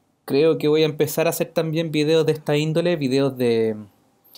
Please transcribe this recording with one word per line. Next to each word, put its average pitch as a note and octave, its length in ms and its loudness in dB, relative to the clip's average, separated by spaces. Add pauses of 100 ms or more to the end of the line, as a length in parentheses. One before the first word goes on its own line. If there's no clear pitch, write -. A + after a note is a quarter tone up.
(260)
Creo D3+ 320 2
que D3 100 -2
voy D#3 140 4
a - 20 4
empezar D3+ 420 0
a E3+ 40 0
hacer E3 220 -4
también D#3+ 380 -2
videos D3+ 360 2
de D#3 60 2
esta D3+ 260 -2
índole, E3 380 0
videos C3+ 420 0
de, A2+ 380 0 (600)